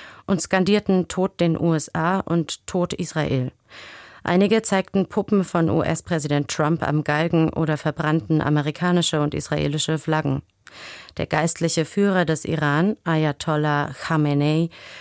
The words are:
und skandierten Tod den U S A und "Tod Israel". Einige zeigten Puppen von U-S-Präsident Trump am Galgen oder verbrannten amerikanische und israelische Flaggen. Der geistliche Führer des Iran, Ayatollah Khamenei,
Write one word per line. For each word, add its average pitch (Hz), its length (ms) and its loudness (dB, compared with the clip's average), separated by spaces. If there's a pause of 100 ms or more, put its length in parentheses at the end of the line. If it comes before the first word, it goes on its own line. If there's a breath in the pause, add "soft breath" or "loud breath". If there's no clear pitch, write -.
(260 loud breath)
und 196 140 0
skandierten 190 680 2
Tod 190 320 -2
den 165 200 2
U 165 140 2
S - 220 -4
A 175 240 0
und - 480 -2
"Tod 175 240 -2
Israel". 143 580 -2 (760 loud breath)
Einige 202 380 2
zeigten 190 440 0
Puppen 196 380 0
von 165 260 0
U-S-Präsident 151 800 -2
Trump 156 340 0
am 151 220 0
Galgen 160 460 2
oder 156 260 0
verbrannten 156 640 0
amerikanische 156 800 0
und 147 140 -2
israelische 151 640 -2
Flaggen. 147 440 -2 (760 loud breath)
Der - 100 -4
geistliche 165 580 0
Führer 190 400 0
des 151 200 -2
Iran, 156 600 0
Ayatollah 151 880 0
Khamenei, 151 800 2 (300 loud breath)